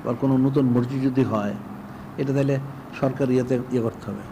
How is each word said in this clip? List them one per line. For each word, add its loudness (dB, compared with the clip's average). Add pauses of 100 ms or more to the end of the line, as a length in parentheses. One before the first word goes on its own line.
আবার -2
কোনো 2
নতুন 4 (100)
মসজিদ 0
যদি 2
হয়, 0 (640)
এটা -2
তাহলে 2 (440)
সরকার 0
ইয়েতে 2 (160)
ইয়ে 2
করতে -4
হবে -8